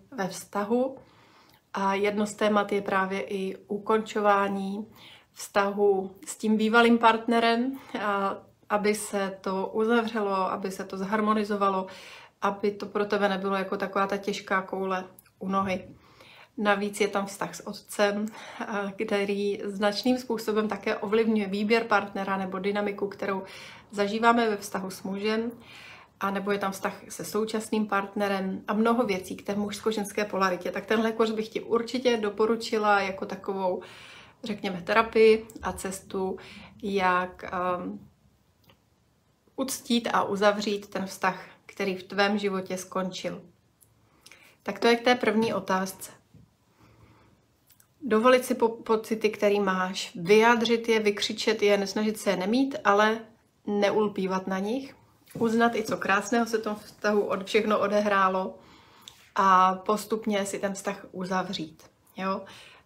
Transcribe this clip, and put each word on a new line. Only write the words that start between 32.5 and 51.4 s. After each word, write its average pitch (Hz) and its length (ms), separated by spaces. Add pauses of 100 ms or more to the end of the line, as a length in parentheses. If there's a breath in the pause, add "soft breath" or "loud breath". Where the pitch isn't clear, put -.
jako 190 240
takovou, 190 560 (600 loud breath)
řekněme, 196 380
terapii 220 640 (160)
a 185 120
cestu, 190 640 (460 loud breath)
jak, 185 600
ehm, 180 560 (1600)
uctít 233 580
a 190 100
uzavřít 202 680
ten 190 160
vztah, - 400 (200)
který 196 300
v 185 80
tvém 202 340
životě 190 400
skončil. 180 640 (1200 soft breath)
Tak 202 160
to 240 80
je 233 80
k 240 80
té 247 120
první 220 380
otázce. 190 580 (2000 soft breath)
Dovolit 247 380
si 247 100
po-, 233 120 (160)
pocity, 220 460
který 202 300
máš, 190 560
vyjádřit 226 720
je, 220 100
vykřičet 214 640